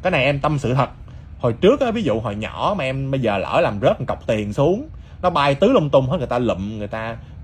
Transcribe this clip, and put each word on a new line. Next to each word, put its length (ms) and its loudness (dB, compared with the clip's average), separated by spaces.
Cái 80 0
này 140 2
em 160 2
tâm 180 0
sự 160 0
thật. 160 0
Hồi 140 0
trước 280 4
á, 100 2
ví 120 -2
dụ 180 0
hồi 160 -4
nhỏ 420 -2
mà 60 -2
em 260 -4
bây 100 0
giờ 180 2
lỡ 240 0
làm 180 0
rớt 200 2
một 80 -4
cọc 180 -6
tiền 260 0
xuống, 360 0
nó 80 2
bay 240 2
tứ 180 4
lung 180 4
tung 160 6
hết, 120 0
người 80 -2
ta 120 -2
lụm, 400 -2
người 100 -6
ta 280 -6